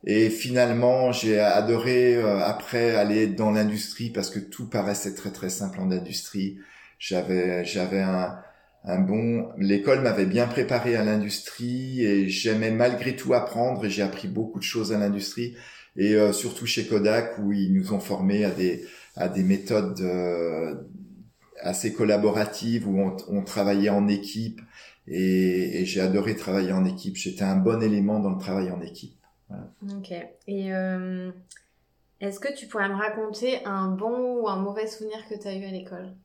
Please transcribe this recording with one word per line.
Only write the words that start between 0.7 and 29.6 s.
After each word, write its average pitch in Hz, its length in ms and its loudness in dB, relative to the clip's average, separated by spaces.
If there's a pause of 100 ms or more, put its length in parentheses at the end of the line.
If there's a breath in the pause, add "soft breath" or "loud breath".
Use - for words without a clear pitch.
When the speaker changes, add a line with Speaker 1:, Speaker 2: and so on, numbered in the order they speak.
Speaker 1:
j'ai 110 260 2
adoré, 117 760 4
euh, 107 220 4
après 113 560 0
aller 107 320 4
dans 104 240 2
l'industrie 107 600 0
parce 98 200 -4
que - 80 -6
tout 110 300 -10
paraissait 101 460 -2
très, 98 180 -8
très 92 180 -6
simple 92 300 -6
en 92 100 0
industrie. 95 680 -4 (400 loud breath)
J'avais, 90 680 0
j'avais 92 360 -2
un, 92 380 -2 (460 loud breath)
un 92 160 -2
bon, 110 480 2 (100)
l'école 101 420 4
m'avait 101 260 2
bien 113 200 2
préparé 120 500 0
à 107 80 2
l'industrie 120 1000 -2
et 98 240 4
j'aimais 110 420 0
malgré 120 460 2
tout 131 180 0
apprendre 120 500 0
et 101 60 0
j'ai 98 120 -2
appris 95 260 -4
beaucoup 110 300 -4
de 95 60 -8
choses 110 280 -2
à 104 60 2
l'industrie 101 580 -2 (400 loud breath)
et, 104 180 4
euh, 104 180 6
surtout - 340 -4
chez - 200 -2
Kodak 120 520 2
où 101 140 -2
ils 98 220 2
nous 95 180 2
ont 98 80 -2
formés 98 440 2
à 95 60 2
des, 90 360 -2 (300 loud breath)
à 90 120 -2
des 92 140 0
méthodes, 98 580 2
euh, 85 720 -2 (880)
assez 170 320 -2
collaboratives 107 960 2
où 98 140 2
on, 95 160 0 (120)
on 101 140 0
travaillait 101 480 2
en 101 180 4
équipe 110 520 -4 (480 loud breath)
et, 92 720 2
et 92 40 2
j'ai 92 160 -2
adoré 98 360 0
travailler 92 360 0
en 92 120 2
équipe. 92 320 -4
J'étais 98 280 -6
un 95 120 2
bon 110 260 4
élément 104 380 2
dans 98 100 0
le 92 80 -4
travail 95 320 -4
en 87 100 -8
équipe. - 360 -16 (320)
Voilà. 190 220 -14 (280)